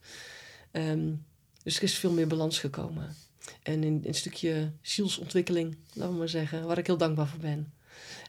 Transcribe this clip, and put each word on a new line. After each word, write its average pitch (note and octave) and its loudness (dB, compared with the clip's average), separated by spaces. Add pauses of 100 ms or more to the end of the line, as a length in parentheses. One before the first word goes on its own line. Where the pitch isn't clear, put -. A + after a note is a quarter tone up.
(720)
Ehm, D#3+ 0 (520)
dus D#3 -2
er - 0
is - 2
veel F#3 2
meer E3 4
balans D#3+ 2
gekomen. - -6 (480)
En D#3 -2
in, D#3 2
in D#3 2
een D#3 -2
stukje D#3 0 (100)
zielsontwikkeling, F3 0 (160)
laten - -2
we F3 0
maar E3 0
zeggen, D#3+ -2
waar E3+ 2
ik F3 0
heel F3+ 6
dankbaar D#3 4
voor D#3 -6
ben. D3+ -2 (560)